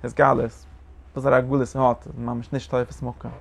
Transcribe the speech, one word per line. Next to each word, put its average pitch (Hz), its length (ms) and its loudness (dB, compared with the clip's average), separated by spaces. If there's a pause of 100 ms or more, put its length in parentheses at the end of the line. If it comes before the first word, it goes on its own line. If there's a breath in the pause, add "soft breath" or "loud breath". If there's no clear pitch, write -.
דאס 123 120 -6
גאלע 135 300 4
איז, - 220 -10 (480)
וואס 135 120 -4
ער 135 120 6
א - 20 6
גאלע 131 240 0 (100)
האט, 127 320 2 (120)
מען 120 180 -6
מוז 117 160 -10
נישט 135 180 -6
טרפן, 123 220 -2
סמאקן. 123 360 -10 (120)